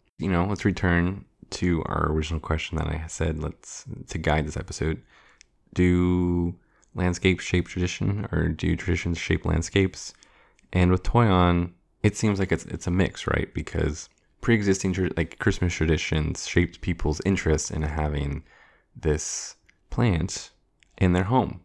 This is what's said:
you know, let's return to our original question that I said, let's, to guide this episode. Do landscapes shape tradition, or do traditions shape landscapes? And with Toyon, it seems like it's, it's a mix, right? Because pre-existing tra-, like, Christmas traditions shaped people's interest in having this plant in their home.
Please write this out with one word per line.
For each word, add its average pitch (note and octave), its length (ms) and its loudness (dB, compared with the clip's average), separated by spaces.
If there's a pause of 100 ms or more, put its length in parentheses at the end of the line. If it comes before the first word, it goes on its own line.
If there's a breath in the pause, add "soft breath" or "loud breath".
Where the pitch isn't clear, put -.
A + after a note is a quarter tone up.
(180)
you E2 100 -4
know, F2 180 2
let's G2+ 200 -4
return F2+ 580 0 (280)
to F2 340 0
our D2+ 260 0
original D#2 300 -2
question D#2+ 360 -4
that D2+ 100 -2
I D#2 200 -4
said, D#2+ 320 -4
let's, - 460 -10 (240)
to - 80 -8
guide D#2 280 0
this - 120 -8
episode. - 440 -4 (720 soft breath)
Do F2+ 840 2 (400 soft breath)
landscapes F2+ 480 0
shape F2+ 240 0
tradition, G2 640 -2
or E2 180 0
do E2+ 260 0
traditions E2+ 420 -2
shape - 280 -2
landscapes? F2 680 0 (600 soft breath)
And F2+ 180 6
with F2+ 120 2
Toyon, F2+ 680 4 (300)
it G#2 160 2
seems G#2 220 2
like F#2+ 120 0
it's, - 140 -2
it's - 220 -8
a F2+ 40 0
mix, - 360 0
right? - 260 0
Because D2+ 560 -4 (320)
pre-existing G2 520 2
tra-, F#2 220 0
like, - 240 -4
Christmas F#2 340 0
traditions D#2 760 0
shaped - 340 0
people's D2+ 440 -2
interest E2+ 460 0
in D#2 120 -2
having D2 600 -4 (520 soft breath)
this - 600 -4 (340)
plant G2 640 -2 (460)
in F#2 160 4
their F#2 100 2
home. G2+ 420 0